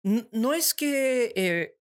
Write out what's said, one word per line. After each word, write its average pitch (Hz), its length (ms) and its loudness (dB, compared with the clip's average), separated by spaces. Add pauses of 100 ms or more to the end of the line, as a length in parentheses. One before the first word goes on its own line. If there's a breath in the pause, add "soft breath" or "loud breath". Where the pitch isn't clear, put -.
N-, 220 260 0
no 233 220 0
es 320 200 0
que, 262 600 0
eh, 175 420 0 (240)